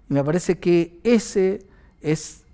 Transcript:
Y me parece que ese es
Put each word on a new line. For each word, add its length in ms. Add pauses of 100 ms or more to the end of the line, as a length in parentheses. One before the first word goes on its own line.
Y 60
me 80
parece 360
que 460
ese 640 (340)
es 540